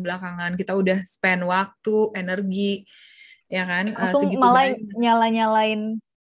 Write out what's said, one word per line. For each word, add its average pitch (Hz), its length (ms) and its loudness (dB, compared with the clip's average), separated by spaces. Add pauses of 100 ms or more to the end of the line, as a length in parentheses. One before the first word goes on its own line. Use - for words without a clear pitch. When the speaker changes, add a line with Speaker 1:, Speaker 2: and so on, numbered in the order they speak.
Speaker 1:
belakangan. 175 540 -6
Kita 190 220 -4
udah 185 160 4 (100)
spend 185 400 0
waktu, 196 480 -2 (260)
energi, 196 640 -2 (680)
ya 185 200 -2
kan? 180 200 0
Eh, 185 220 -2
Speaker 2:
Langsung 285 80 2
Speaker 1:
segitu 262 220 0
Speaker 2:
malah 254 280 6
Speaker 1:
banyak. 214 300 -8
Speaker 2:
nyala-nyalain. 226 800 2 (500)